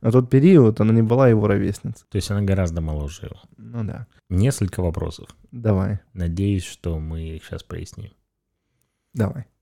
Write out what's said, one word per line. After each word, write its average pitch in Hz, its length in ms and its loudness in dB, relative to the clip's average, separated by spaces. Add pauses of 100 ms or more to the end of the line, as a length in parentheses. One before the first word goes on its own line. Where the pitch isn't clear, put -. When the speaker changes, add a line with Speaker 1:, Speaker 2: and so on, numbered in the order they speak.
Speaker 1:
на 113 100 0
тот 123 180 4
период 135 520 6
она 110 120 4
не 113 100 4
была 123 260 4
его 107 180 4
ровесницей. 101 640 -2
Speaker 2:
То - 60 -8
есть 95 160 -4
она 101 100 -2
гораздо 92 380 -2
моложе 76 460 -6
его. - 140 -16 (160)
Speaker 1:
Ну 113 280 -10
да. - 240 -10 (200)
Speaker 2:
Несколько 98 540 -2
вопросов. 80 460 -6 (240)
Speaker 1:
Давай. 101 480 -2 (120)
Speaker 2:
Надеюсь, 92 520 -2
что - 340 -8
мы 80 380 -10
их - 80 -18
щас 82 180 -14
проясним. - 480 -16 (1040)
Speaker 1:
Давай. 110 300 -4 (180)